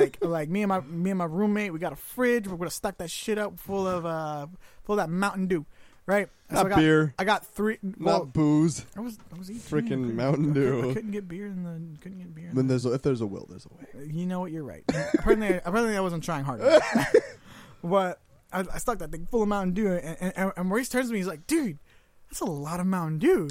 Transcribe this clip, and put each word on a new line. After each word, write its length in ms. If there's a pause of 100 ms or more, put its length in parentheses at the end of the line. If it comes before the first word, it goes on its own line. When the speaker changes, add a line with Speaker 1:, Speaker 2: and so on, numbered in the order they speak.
Speaker 1:
like, 200
like, 240
me 140
and 60
my, 120
me 300
and 80
my 80
roommate, 460
we 80
got 120
a 40
fridge. 500
We're 100
gonna 140
stock 280
that 120
shit 280
up 200
full 300
of, 180
uh, 400 (380)
full 100
of 40
that 120
Mountain 380
Dew, 180 (400)
right?" 220 (200)
So 60
Speaker 2:
Not 120
Speaker 1:
I 40
got, 80
Speaker 2:
beer. 400
Speaker 1:
I 60
got 200
three. 380
Speaker 2:
Not 180
Speaker 1:
Well, 240
Speaker 2:
booze. 640 (100)
Speaker 1:
I 40
was, 180 (160)
I 20
was 140
eighteen. 120
Speaker 2:
Frickin' 220
Speaker 1:
I 40
couldn't, 280
Speaker 2:
Mountain 340
Speaker 1:
I 40
couldn't, 260
Speaker 2:
Dew. 100
Speaker 1:
I 40
couldn't 160
get 180
beer 200
in 160
the, 360
couldn't 180
get 160
beer 160
in 40
Speaker 2:
When 140
Speaker 1:
the 60
Speaker 2:
there's 120
a, 80
if 80
there's 180
a 60
will, 240
there's 160
a 320
way. 120
Speaker 1:
You 160
know 140
what? 120
You're 100
right. 220 (340)
apparently, 300 (160)
apparently, 320
I 40
wasn't 220
trying 220
hard 160
enough. 220 (380)
Speaker 2:
<laughs> 640
Speaker 1:
But 380 (320)
I, 80
I 180
stuck 220
that 100
thing 200
full 120
of 60
Mountain 260
Dew, 180
and, 440
and, 200
and 120
Maurice 200
turns 200
to 40
me. 60
He's 80
like, 220
"Dude, 300 (520)
that's 100
a 40
lot 360
of 60
Mountain 320
Dew." 320